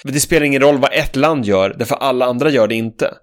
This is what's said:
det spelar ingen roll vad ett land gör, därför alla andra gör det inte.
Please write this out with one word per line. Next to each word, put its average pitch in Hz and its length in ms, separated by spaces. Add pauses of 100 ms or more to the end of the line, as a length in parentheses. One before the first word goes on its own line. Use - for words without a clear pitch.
det 139 160
spelar 151 260
ingen 139 160
roll 143 160
vad - 140
ett 143 240
land 143 280
gör, 98 340
därför 117 180
alla 127 300
andra 127 240
gör 120 180
det 113 60
inte. 113 480